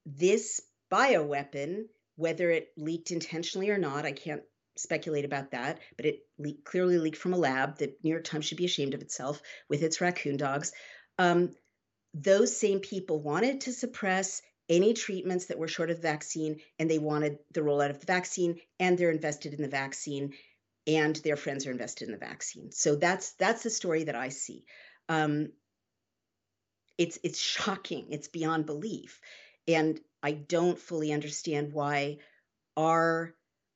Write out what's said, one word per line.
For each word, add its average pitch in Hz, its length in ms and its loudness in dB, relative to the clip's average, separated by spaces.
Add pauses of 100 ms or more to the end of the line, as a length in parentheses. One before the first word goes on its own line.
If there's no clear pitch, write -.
this 180 540 2 (320)
bioweapon, 160 920 2 (320)
whether 165 340 2
it 160 240 0
leaked 165 360 -6
intentionally 170 580 -4
or 208 80 2
not, 151 280 -2
I 143 60 -2
can't 147 320 -8 (320)
speculate 156 480 -2
about 139 280 -4
that, 131 280 -4 (160)
but - 100 -4
it 147 220 -2 (100)
le-, 147 280 -8
clearly 180 320 4
leaked 156 220 0
from 180 120 0
a 180 60 2
lab. 139 400 2
The 139 260 -2
New 160 60 0
York 160 160 -2
Times 151 180 -4
should 156 140 -4
be 175 80 0
ashamed 139 280 -2
of 143 80 -6
itself 147 400 -8 (280)
with 147 140 0
its 160 180 0
raccoon 175 340 0
dogs. 139 380 -2 (440)
Um, 180 340 6 (640)
those 196 400 6
same 196 260 2
people 185 420 -2
wanted 208 400 0
to 254 100 -6
suppress 190 720 -2 (280)
any 185 240 8
treatments 180 540 -2
that 170 120 -6
were 160 80 -4
short 165 240 -2
of 165 100 -4
vaccine, 156 560 -2 (220)
and 165 100 2
they 160 80 4
wanted 151 400 0 (140)
the - 80 -4
rollout 143 300 2
of 143 100 -8
the - 60 -20
vaccine, 180 520 0 (220)
and 180 180 4
they're 175 140 4
invested 151 420 -2
in 147 80 -4
the 143 60 -2
vaccine, 139 680 -6 (540)
and 156 300 4
their 151 180 0
friends 139 320 -6
are 131 40 -4
invested 117 360 -8
in 113 60 -6
the 98 40 -10
vaccine. - 540 -12
So 147 240 2
that's, 175 380 0
that's 226 300 0
the 233 60 -4
story 160 360 -2
that 143 100 -4
I 127 140 -4
see. - 340 -10 (460)
Um, 156 400 2 (1500)
it's, 170 260 2
it's - 160 -4
shocking. - 720 -4
It's 147 200 -10
beyond 160 360 -2
belief. 156 540 -8 (480)
And 156 320 4 (240)
I 143 80 0
don't 170 480 2
fully 156 320 -2
understand 147 600 -2
why 147 460 -2 (580)
our, 165 580 2 (400)